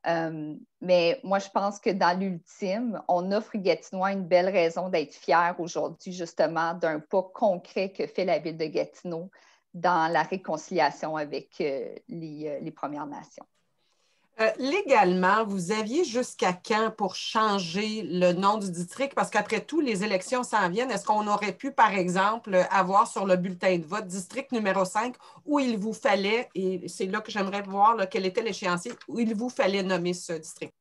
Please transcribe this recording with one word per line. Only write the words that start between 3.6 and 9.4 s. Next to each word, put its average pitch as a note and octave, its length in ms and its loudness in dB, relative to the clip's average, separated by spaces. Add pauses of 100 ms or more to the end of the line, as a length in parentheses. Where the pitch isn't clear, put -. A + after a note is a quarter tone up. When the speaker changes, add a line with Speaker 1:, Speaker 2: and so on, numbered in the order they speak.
Speaker 1:
une G3 140 -4
belle F3+ 240 6
raison F3+ 400 0
d'être D#3+ 240 -2
fiers F3 460 2
aujourd'hui, E3 540 -6
justement, E3 600 -2
d'un E3 260 -2
pas F#3 220 0
concret F#3+ 720 -2
que - 160 -6
fait - 180 -2
la E3+ 140 2
ville D#3+ 180 -6
de D#3+ 80 -2
Gatineau E3 640 -6 (440)